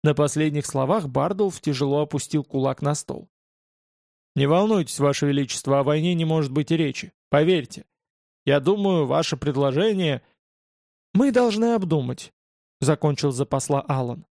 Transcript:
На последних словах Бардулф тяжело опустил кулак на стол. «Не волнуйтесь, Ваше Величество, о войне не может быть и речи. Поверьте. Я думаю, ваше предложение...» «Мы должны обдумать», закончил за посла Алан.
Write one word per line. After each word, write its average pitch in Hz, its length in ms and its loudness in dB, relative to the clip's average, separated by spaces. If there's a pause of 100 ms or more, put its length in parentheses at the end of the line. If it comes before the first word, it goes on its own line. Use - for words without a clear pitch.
На 151 100 4
последних 147 520 0
словах 147 420 -2
Бардулф 180 540 -2
тяжело 143 400 0
опустил 147 420 -4
кулак 135 380 -4
на 147 140 0
стол. - 340 -12 (1040)
«Не 139 100 2
волнуйтесь, 180 540 2
Ваше 143 280 2
Величество, 139 520 0
о 135 40 2
войне 156 300 0
не 165 120 0
может 156 260 0
быть 147 200 -2
и 170 40 2
речи. 156 380 -4 (160)
Поверьте. 156 560 2 (600)
Я 143 140 4
думаю, 185 460 2
ваше 151 320 0
предложение...» 147 840 0 (920)
«Мы 262 180 4
должны 233 440 2
обдумать», 156 580 -2 (480)
закончил 147 500 0
за 127 140 -2
посла 139 420 -2
Алан. 127 380 -4 (140)